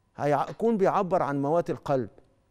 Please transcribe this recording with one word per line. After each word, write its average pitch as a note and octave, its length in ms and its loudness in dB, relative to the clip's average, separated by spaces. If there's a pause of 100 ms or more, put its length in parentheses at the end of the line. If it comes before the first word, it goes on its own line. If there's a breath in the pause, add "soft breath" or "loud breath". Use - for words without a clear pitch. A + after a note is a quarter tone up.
(160)
هيكون D3 600 0
بيعبر F3 460 2
عن C#3 200 -2
موات E3 280 0
القلب، C3 400 -4 (400)